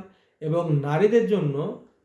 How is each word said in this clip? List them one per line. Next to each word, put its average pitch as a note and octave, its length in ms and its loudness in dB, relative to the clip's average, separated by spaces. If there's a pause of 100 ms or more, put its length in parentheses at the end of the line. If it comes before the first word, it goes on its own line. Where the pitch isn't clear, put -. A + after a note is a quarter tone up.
(400)
এবং D#3 400 0
নারীদের F#3+ 480 2
জন্য E3+ 560 -2 (200)